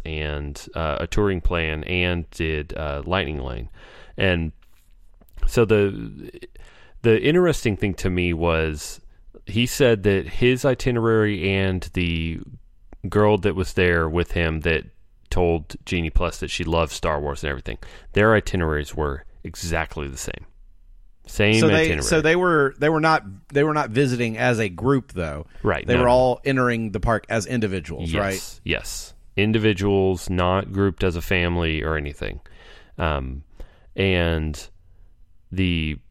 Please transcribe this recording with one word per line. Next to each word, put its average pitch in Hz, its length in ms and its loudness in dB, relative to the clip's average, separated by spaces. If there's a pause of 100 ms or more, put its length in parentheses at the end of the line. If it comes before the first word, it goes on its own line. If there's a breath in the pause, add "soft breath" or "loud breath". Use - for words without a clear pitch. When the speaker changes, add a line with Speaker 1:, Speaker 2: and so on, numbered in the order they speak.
Speaker 1:
and, 73 680 -8
uh, 78 280 -2
a 87 60 -4
touring 98 340 0
plan 78 420 -2
and 90 480 -2
did, 78 460 -4
uh, 73 280 -6
Lightning 78 340 -2
Lane. 62 300 -8 (460 loud breath)
And 85 380 0 (960)
so 117 180 4
the, 104 640 0 (720 soft breath)
the 113 200 6
interesting 156 540 2
thing 98 200 0
to - 140 -2
me 87 220 0
was 80 720 -2 (460)
he 113 180 0
said 117 380 2
that 98 240 2
his 123 360 2
itinerary 113 880 2
and 95 420 0
the 82 460 -2 (720)
girl 104 300 4
that 87 160 0
was 92 180 -4
there 85 340 2
with 82 260 0
him 80 260 0
that 80 260 0 (460)
told 85 520 0
Genie 82 280 -4
Plus - 280 0
that - 120 -8
she - 120 -4
loved 80 280 0
Star 78 280 -4
Wars 71 240 -6
and 76 60 -4
everything, 65 300 -8 (340 loud breath)
their 107 220 6
itineraries 80 580 0
were 71 320 -4 (180)
exactly 80 640 -6
the 67 100 -12
same. - 280 -10 (800)
Same 107 340 2
Speaker 2:
So - 100 6
they, 160 160 4
Speaker 1:
itinerary. 78 180 -2
Speaker 2:
so 160 180 2
they 160 140 2
were, 160 420 2
they 147 120 2
were 160 100 2
not, 156 240 2 (260)
they 143 140 2
were 156 100 2
not 143 160 -2
visiting 120 480 0
as 120 220 2
a 107 100 0
group 113 440 0
though. 78 340 -6 (160 soft breath)
Speaker 1:
Right, 92 220 0
Speaker 2:
They 123 100 2
Speaker 1:
no, - 60 4
Speaker 2:
were 123 40 4
Speaker 1:
no. 120 60 6
Speaker 2:
all 127 340 4
entering 120 460 0
the 98 80 -4
park 110 300 0
as 107 180 -2
individuals, 90 640 -4
Speaker 1:
Yes, 82 100 0
Speaker 2:
right? 98 420 -6
Speaker 1:
yes. - 500 -6 (240)
Individuals, 98 920 2
not 92 420 2
grouped 98 320 0
as 90 120 2
a 85 60 -4
family 87 600 0
or 78 140 -2
anything. 71 460 -6 (580 loud breath)
Um, 69 440 -4 (520 soft breath)
and 85 720 0 (800)
the, 85 460 0 (120)